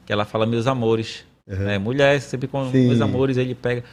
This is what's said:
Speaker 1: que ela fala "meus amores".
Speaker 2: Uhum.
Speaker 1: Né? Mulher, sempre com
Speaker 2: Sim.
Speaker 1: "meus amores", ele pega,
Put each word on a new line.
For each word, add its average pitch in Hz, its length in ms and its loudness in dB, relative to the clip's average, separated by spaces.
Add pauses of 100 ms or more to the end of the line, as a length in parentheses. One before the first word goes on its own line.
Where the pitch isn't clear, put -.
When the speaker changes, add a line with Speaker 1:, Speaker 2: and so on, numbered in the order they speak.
Speaker 1:
que - 80 -6
ela 104 120 0
fala 110 200 -2
"meus 117 220 0
amores". 113 580 0 (220)
Speaker 2:
Uhum. 98 100 -8
Speaker 1:
Né? 101 220 -2
Mulher, 139 420 2
sempre 131 260 -8
com 135 240 -6
Speaker 2:
Sim. 127 180 6
Speaker 1:
"meus 117 120 4
amores", 123 360 0
ele 127 180 -2
pega, 120 380 -4